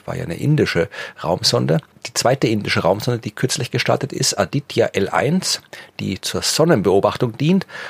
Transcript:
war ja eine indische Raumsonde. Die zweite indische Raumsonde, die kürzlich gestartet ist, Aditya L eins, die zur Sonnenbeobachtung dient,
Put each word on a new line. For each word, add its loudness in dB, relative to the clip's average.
war -6
ja -6
eine -8
indische 2
Raumsonde. 0
Die -14
zweite 0
indische 0
Raumsonde, 0
die -8
kürzlich -4
gestartet 0
ist, -2
Aditya 0
L 0
eins, 0
die -4
zur -6
Sonnenbeobachtung 4
dient, 2